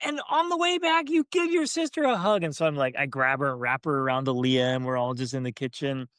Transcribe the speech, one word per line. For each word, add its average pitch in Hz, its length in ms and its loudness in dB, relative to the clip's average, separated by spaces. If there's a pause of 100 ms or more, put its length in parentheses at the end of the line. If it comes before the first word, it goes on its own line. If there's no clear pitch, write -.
and 294 180 -4 (100)
on 330 200 2
the 349 80 0
way 349 200 2
back, 330 300 0
you 311 220 2
give 349 200 0
your 330 160 2
sister 320 360 -2
a 254 140 4
hug. 196 260 2
And 160 120 -2
so 160 120 0
I'm 151 100 2
like, 131 220 0
I 143 80 0
grab 131 340 0
her 139 120 0
and 123 80 -6
wrap 123 260 -2
her 147 120 0
around 131 280 0
Aaliyah, 127 500 2
and 127 80 -2
we're 127 140 -2
all 123 160 -2
just 123 180 -6
in 135 100 -4
the 127 100 -4
kitchen. 131 560 -6 (100)